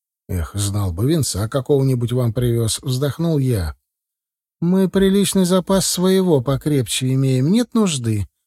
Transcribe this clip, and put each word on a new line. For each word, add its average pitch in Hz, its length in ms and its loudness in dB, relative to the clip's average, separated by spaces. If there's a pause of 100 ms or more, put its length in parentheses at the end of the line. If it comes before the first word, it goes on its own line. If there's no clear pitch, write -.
(280)
«Эх, 87 260 -6
знал 101 380 -4
бы, 101 160 -2
винца 131 400 -2
какого-нибудь 131 640 0
вам 123 200 0
привёз», 117 500 -2
вздохнул 143 560 -2
я. 110 360 -2 (840)
«Мы 185 280 2
приличный 190 580 2
запас 185 400 2
своего 185 540 2
покрепче 131 760 -2
имеем, 135 360 2
нет 233 240 0
нужды», 123 540 -2 (180)